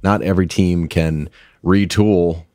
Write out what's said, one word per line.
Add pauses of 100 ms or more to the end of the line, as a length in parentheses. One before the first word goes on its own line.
Not
every
team
can (340)
retool (100)